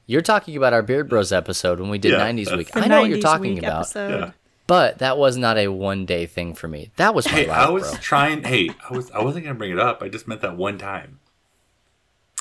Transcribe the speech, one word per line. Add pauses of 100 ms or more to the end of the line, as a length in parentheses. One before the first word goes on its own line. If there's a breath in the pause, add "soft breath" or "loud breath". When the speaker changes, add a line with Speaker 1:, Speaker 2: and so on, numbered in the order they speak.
Speaker 1:
you're
talking
about
our
Beard
Bros
episode
when
we
did
Speaker 2:
Yeah,
Speaker 1:
nineties
Speaker 2:
that's
Speaker 1:
week.
Speaker 3:
The
Speaker 1:
I
know
what
you're
Speaker 3:
nineties
Speaker 1:
talking
Speaker 3:
week
Speaker 1:
about.
Speaker 3:
episode.
Speaker 2:
Yeah. (360)
Speaker 1:
But
that
was
not
a
one-day
thing
for
me.
That
was
my
Speaker 2:
Hey,
Speaker 1:
life,
Speaker 2:
I
was
Speaker 1:
bro.
Speaker 2:
trying,
hey, (200)
I
was,
I
wasn't
gonna
bring
it
up.
I
just
meant
that
one
time. (1200)